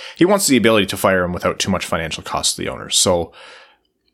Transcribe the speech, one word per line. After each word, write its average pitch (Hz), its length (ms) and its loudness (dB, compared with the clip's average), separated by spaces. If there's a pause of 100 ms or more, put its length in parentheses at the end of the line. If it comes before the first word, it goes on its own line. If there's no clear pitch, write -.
(160)
he 165 80 4
wants 196 240 2
the 135 80 4
ability 107 300 4
to 98 100 -8
fire 95 260 2
him 87 100 -2
without 85 280 -4
too - 100 -2
much 87 160 -2
financial 82 380 -6
cost - 320 -4
to 87 60 -8
the 95 60 -6
owners. - 280 -6
So 87 360 0 (800)